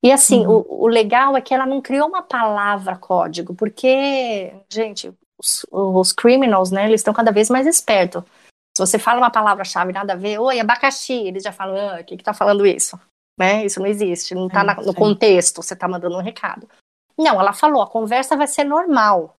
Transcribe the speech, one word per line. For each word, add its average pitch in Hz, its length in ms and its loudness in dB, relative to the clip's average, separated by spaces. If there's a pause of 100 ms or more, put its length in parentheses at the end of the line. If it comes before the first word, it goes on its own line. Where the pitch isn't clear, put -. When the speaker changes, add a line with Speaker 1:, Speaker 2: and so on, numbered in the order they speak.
Speaker 1:
E 247 80 8
assim, 202 360 4
Speaker 2:
Uhum. 180 200 4
Speaker 1:
o, - 180 -6
o - 20 6
legal 240 500 2
é 254 40 0
que 262 120 -4
ela 262 120 0
não 269 160 -2
criou 277 260 -2
uma 359 160 -6
palavra 202 760 -2
código, 170 560 -4
porque, 254 960 -2 (180)
gente, 214 440 -8 (260)
os, - 320 -4
os 185 400 0
criminals, 233 600 4
né, 196 160 -2
eles 220 140 2
estão 214 120 0
cada 226 180 2
vez 208 180 2
mais 262 180 2
espertos. 185 560 0 (520)
Se 185 100 -2
você 202 120 0
fala 226 220 0
uma 247 100 4
palavra-chave 196 640 -2
nada 196 200 -6
a - 20 -4
ver, 208 240 -6
"Oi, 254 200 0
abacaxi", 226 540 -2
eles 190 300 -6
já 202 80 -8
falam, 190 260 -8
"Ah, 196 240 -6
o - 20 -18
que 180 140 -16
que - 60 -20
tá 214 100 -4
falando 202 320 2
isso?" - 340 0 (400)
Né? 202 260 2
Isso 202 140 -4
não 196 80 -2
existe, 202 480 -4
não 185 140 -4
tá 196 120 2
Speaker 2:
Sim, 202 60 2
Speaker 1:
na, 202 80 0
no - 100 -12
Speaker 2:
sim. 190 80 -2
Speaker 1:
contexto, 202 680 2
você 175 140 -12
tá 180 120 -6
mandando 180 300 -6
um 185 40 -8
recado. - 460 -10 (500)
Não, 294 220 4
ela 202 140 2
falou, 294 300 2
"A 190 40 -2
conversa 233 480 -2
vai 285 120 0
ser 294 160 -2
normal 269 760 2